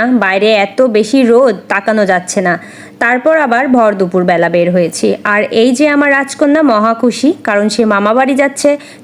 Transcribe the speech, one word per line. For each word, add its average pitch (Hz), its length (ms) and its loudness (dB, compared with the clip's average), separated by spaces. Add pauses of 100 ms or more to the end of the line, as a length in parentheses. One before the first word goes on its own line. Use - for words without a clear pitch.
(240)
বাইরে 196 240 0 (160)
এত 202 140 -4 (180)
বেশি 220 220 0 (120)
রোদ, 233 240 4 (140)
তাকানো 214 380 -2
যাচ্ছে 185 400 -2
না। 175 80 0 (460)
তারপর 254 340 0 (120)
আবার 240 180 0 (120)
ভর 226 140 2 (100)
দুপুরবেলা 180 540 0
বের 175 200 0
হয়েছি। 185 340 -2 (160)
আর 208 180 0 (200)
এই 254 160 2
যে 294 100 2
আমার 285 300 0
রাজকন্যা 285 440 0
মহা 226 320 2
খুশি, 240 340 -2 (200)
কারণ 208 200 0
সে 208 160 -2
মামা 208 300 0
বাড়ি 262 200 0
যাচ্ছে, 277 360 0 (340)